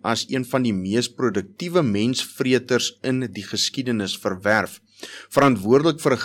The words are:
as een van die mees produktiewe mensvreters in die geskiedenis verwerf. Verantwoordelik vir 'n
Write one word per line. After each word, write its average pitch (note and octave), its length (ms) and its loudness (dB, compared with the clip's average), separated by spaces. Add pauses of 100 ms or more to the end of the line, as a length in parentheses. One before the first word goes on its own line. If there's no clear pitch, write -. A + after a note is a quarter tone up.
as A2+ 280 -2
een C3 160 -2
van C3 180 0
die A2+ 100 2
mees G2 360 0
produktiewe D3+ 760 0
mensvreters B2 1160 0
in B2+ 300 -2
die G2+ 120 -8
geskiedenis A2 760 -4
verwerf. G2 640 0 (480)
Verantwoordelik C3+ 720 2
vir C#3+ 120 2
'n A2+ 120 0